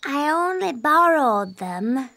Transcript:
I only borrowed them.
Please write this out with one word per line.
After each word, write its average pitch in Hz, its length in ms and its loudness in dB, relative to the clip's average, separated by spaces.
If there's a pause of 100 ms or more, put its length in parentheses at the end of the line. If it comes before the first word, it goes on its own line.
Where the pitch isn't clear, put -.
I 294 260 -2
only 349 440 -2
borrowed 262 840 2
them. 214 600 -4